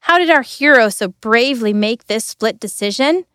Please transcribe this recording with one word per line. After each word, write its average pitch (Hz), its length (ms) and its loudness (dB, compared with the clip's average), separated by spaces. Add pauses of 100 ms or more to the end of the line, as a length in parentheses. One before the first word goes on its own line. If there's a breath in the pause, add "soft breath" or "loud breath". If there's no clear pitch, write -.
How 339 160 2
did 349 120 2
our 302 140 4
hero 262 460 2
so 190 200 -6
bravely 226 640 -2
make 214 320 -2
this 214 200 -4
split 220 340 -4
decision? 262 760 -4